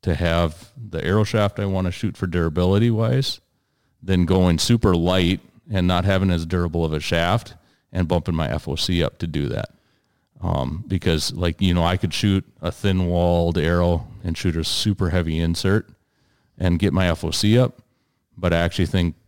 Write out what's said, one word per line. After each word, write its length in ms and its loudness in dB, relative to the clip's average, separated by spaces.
to 140 0
have 560 -2
the 160 -8
arrow 180 2
shaft 360 0
I 60 -4
wanna 260 -2
shoot 260 -6
for 80 -4
durability 640 2
wise 500 -2
than 240 2
going 340 4
super 360 2
light 440 2
and 160 0
not 180 2
having 240 2
as 160 0
durable 380 -2
of 80 -2
a 80 -2
shaft 540 0
and 160 -2
bumping 280 -2
my 140 -2
F 180 -4
O 80 -4
C 280 0
up 160 -4
to 80 -6
do 220 -4
that. 200 -6
Um, 460 -4
because, 440 0
like, 300 -2
you 120 2
know, 120 2
I 100 0
could 180 -4
shoot 300 0
a 80 -4
thin 360 0
walled 520 2
arrow 480 2
and 120 -4
shoot 200 -2
a 80 -4
super 440 -2
heavy 300 -2
insert 480 0
and 220 0
get 120 0
my 160 2
F 160 0
O 80 -4
C 260 2
up, 240 0
but 140 0
I 60 2
actually 300 0
think 280 0